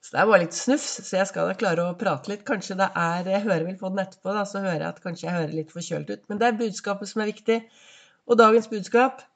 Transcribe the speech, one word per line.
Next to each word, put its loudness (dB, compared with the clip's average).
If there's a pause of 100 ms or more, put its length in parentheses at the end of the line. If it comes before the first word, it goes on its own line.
Så -8
det 2
er 4
bare 8
litt -6
snufs, 0 (100)
så 0
jeg 0
skal -2
da -6
klare 0
å -4
prate -2
litt. -8
Kanskje -4
det 0
er, -2
jeg 0
hører 0
vel -8
på -6
den -2
etterpå -6
da, -2
så -6
hører -2
jeg -4
at -14
kanskje -8
jeg -2
hører -4
litt -10
forkjølt -8
ut. -10
Men -2
det 4
er -4
budskapet -6
som -4
er -2
viktig. -2 (680)
Og 6
dagens 8
budskap 2 (140)